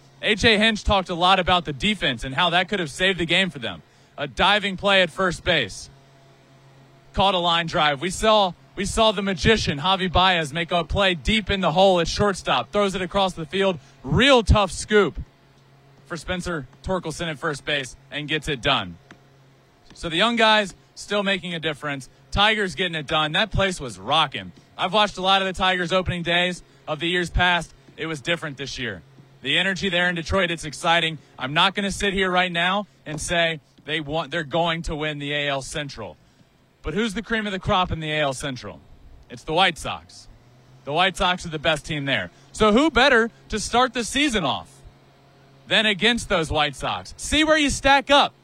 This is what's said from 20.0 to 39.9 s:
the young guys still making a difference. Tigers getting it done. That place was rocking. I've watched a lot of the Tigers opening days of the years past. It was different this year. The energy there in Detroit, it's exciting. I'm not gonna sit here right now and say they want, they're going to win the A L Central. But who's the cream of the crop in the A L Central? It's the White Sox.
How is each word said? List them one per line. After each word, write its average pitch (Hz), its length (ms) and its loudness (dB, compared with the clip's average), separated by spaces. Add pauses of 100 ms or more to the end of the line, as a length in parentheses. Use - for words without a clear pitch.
the 160 80 -2
young 233 180 2
guys 214 380 4 (200)
still 208 280 -4
making 190 320 -2
a 165 40 -6
difference. 147 520 -8 (200)
Tigers 208 440 2
getting 180 220 -4
it 151 100 -8
done. 156 260 0
That 190 180 0
place 190 300 -2
was 110 180 -10
rocking. 123 540 -2 (240)
I've 175 160 -4
watched 208 240 2
a 185 60 -8
lot 190 180 4
of 190 60 -2
the 185 80 -4
Tigers 185 400 0
opening 180 280 0
days 175 400 -2 (240)
of 151 140 -4
the 170 80 -2
years 175 220 -2
past. 175 420 0 (240)
It 151 80 -10
was 160 160 -6
different 160 380 -4
this 135 200 -8
year. 107 220 -8 (400)
The 139 160 0
energy 190 320 0
there 175 220 0
in 180 40 -2
Detroit, 175 360 -2
it's 160 160 -8
exciting. 165 500 0 (220)
I'm 131 160 -6
not 180 200 2
gonna 196 160 -4
sit 202 220 -2
here 190 180 0
right 180 220 0
now 185 340 -2 (200)
and 156 120 -8
say 165 420 -2 (260)
they 151 120 -4
want, 151 320 -6
they're 165 140 -4
going 165 380 -2
to 170 120 -6
win 151 240 -6
the 143 140 -6
A 147 160 -2
L 139 140 -2
Central. 127 560 -12 (640)
But 156 100 -6
who's 208 220 -2
the 226 80 -6
cream 220 240 -4
of 202 60 -6
the 185 60 -4
crop 180 320 2
in 165 80 -4
the 156 140 -6
A 151 80 0
L 139 140 0
Central? 123 440 -10 (520)
It's 123 120 -18
the 156 120 -4
White 180 240 2
Sox. - 500 -12 (560)